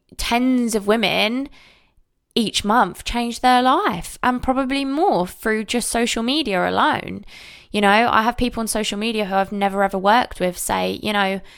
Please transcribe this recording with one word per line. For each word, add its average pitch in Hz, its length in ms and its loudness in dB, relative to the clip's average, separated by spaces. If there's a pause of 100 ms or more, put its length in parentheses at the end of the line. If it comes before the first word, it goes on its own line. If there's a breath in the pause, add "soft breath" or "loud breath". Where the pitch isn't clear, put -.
(180)
tens 240 560 0
of 208 120 -2
women 220 640 0 (840 soft breath)
each 220 280 0
month 208 420 0
change 240 360 -4
their 254 220 4
life, 254 600 0
and 247 200 0
probably 269 420 0
more 269 420 0
through 220 380 -4
just - 240 -2
social 233 340 0
media 233 460 0
alone. 202 560 -2 (460 loud breath)
You 208 100 -2
know, 208 300 4
I - 100 6
have 233 160 0
people 240 240 -2
on 226 60 -4
social 208 320 -4
media 214 260 -2
who 190 100 -4
I've 190 160 0
never 196 320 0
ever 196 140 0
worked 202 440 2
with 180 180 -2
say, 190 440 -4
you 208 120 -4
know, 196 260 -2 (180 loud breath)